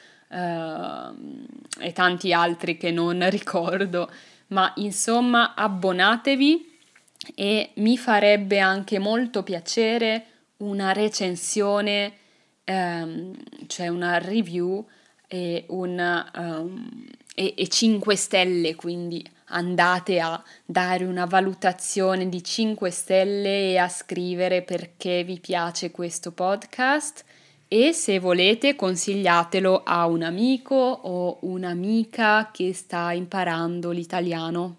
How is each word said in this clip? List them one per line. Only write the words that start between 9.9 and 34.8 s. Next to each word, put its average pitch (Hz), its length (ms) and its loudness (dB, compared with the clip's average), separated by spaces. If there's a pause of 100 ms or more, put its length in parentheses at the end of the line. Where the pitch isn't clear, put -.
una 196 360 -2
recensione, 202 1200 0 (500)
ehm, 170 680 -4 (340)
cioè 175 200 -6
una 175 320 0
review 185 680 -2 (420)
e 175 420 -6
un, 180 300 -4
ehm, 175 1080 -6 (260)
e, - 240 -2
e 185 100 -2
cinque 208 480 2
stelle, 180 600 2
quindi 175 500 -8 (240)
andate 175 680 2
a 165 220 -4 (240)
dare 180 400 0
una 180 200 -2
valutazione 185 1040 0
di 175 140 -6
cinque 214 480 -2
stelle 196 800 2
e 180 60 2
a 180 120 2
scrivere 180 720 -2
perché 175 600 -4
vi 180 160 -8
piace 175 520 -4
questo 175 400 -8
podcast, 226 920 -2 (440)
e 254 260 4
se 202 260 0
volete 185 560 4
consigliatelo 185 1080 2
a 170 220 2
un 170 160 2
amico 240 540 0
o 185 640 0
un'amica 208 1120 0
che 185 220 -4
sta 175 380 -4
imparando 175 800 -2
l'italiano. 175 880 -4